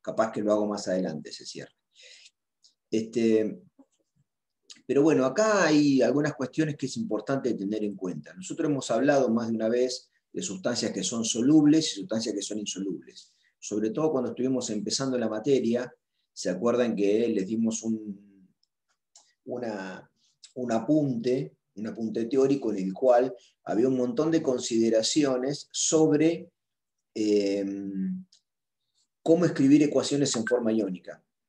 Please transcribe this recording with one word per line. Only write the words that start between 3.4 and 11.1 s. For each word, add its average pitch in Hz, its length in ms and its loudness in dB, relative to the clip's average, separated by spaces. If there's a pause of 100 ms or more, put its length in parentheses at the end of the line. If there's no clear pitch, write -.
pero 131 160 4
bueno, 139 220 4
acá 185 420 2
hay 147 340 4
algunas 143 320 2
cuestiones 147 420 -4
que 135 120 -6
es 123 100 -8
importante 113 560 -2
tener 101 280 -4
en 101 140 -4
cuenta. 85 380 -10
Nosotros 147 360 -6
hemos 135 220 -4
hablado 131 380 2
más 113 180 0
de 113 80 -2
una 110 140 -2
vez 123 400 -2 (240)
de 95 80 -6
sustancias 104 500 -4
que 95 120 -6
son 113 200 -4